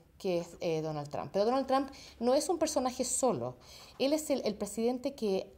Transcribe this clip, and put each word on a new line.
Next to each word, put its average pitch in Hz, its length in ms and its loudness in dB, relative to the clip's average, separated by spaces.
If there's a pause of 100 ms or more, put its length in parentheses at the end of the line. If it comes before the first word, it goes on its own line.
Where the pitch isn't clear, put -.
(180)
que 180 200 0
es, 170 120 -6 (100)
eh, 160 220 0
Donald 151 260 -4
Trump. 147 240 -6
Pero 196 120 4
Donald 262 220 2
Trump 269 220 2 (320)
no 240 140 4
es 302 140 2
un 339 120 2
personaje 254 440 0
solo. 147 520 0 (420)
Él 277 140 4
es 302 180 0
el, 262 140 2
el 214 100 0
presidente 240 600 -2
que 190 420 -2